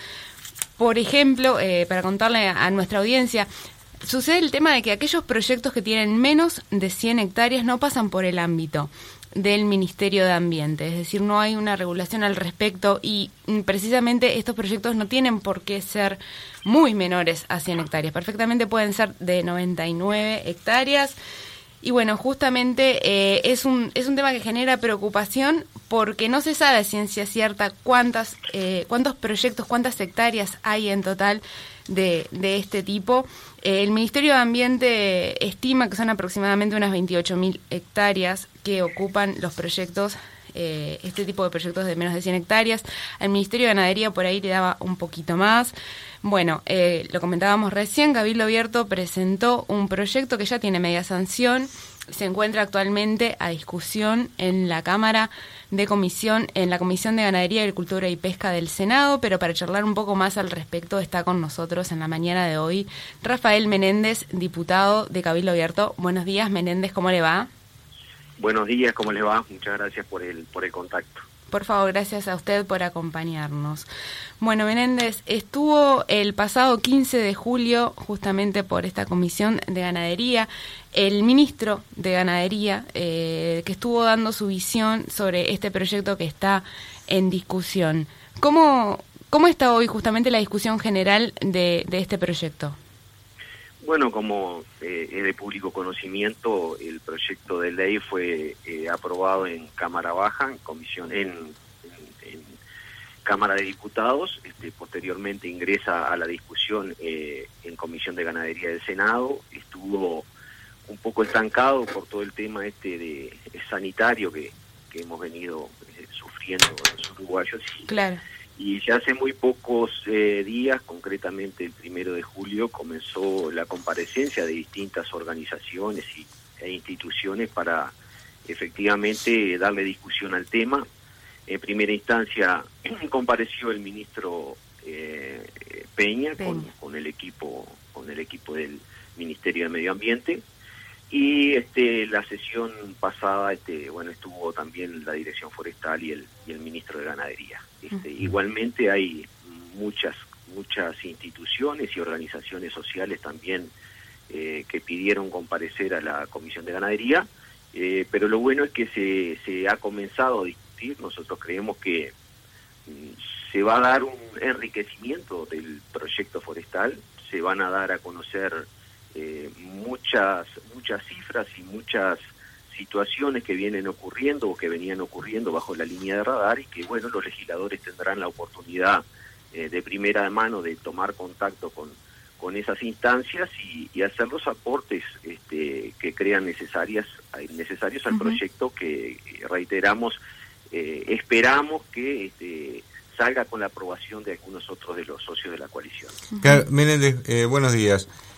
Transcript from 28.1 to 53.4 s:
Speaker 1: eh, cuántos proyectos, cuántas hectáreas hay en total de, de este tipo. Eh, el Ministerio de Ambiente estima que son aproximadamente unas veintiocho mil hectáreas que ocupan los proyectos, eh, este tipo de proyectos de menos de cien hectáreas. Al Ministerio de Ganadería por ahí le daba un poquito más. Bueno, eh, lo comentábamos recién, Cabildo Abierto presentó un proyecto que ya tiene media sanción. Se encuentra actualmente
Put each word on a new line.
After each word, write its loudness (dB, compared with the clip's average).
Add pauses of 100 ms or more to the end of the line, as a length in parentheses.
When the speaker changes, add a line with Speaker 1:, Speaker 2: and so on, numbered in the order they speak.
Speaker 1:
eh, -2
cuántos 0
proyectos, -2
cuántas 0
hectáreas 0
hay 2
en 2
total 2 (480)
de, 2
de 0
este -4
tipo. 2 (360)
Eh, 4
el 4
Ministerio 4
de 8
Ambiente 4
estima 2
que -8
son 0
aproximadamente 2
unas 2
veintiocho 0
mil 2 (100)
hectáreas 0 (160)
que 0
ocupan 0
los -4
proyectos, -2 (380)
eh, -4
este -4
tipo -2
de 2
proyectos -4
de 0
menos 0
de -2
cien 2
hectáreas. 2 (340)
Al 0
Ministerio 2
de 6
Ganadería 2
por 0
ahí 0
le -4
daba 2
un -4
poquito -4
más. 4 (480)
Bueno, 2
eh, 4
lo 0
comentábamos 2
recién, 4
Cabildo 2
Abierto 2
presentó 2
un 0
proyecto 0
que 0
ya 0
tiene 2
media 2
sanción. 2 (440)
Se -4
encuentra 2
actualmente 2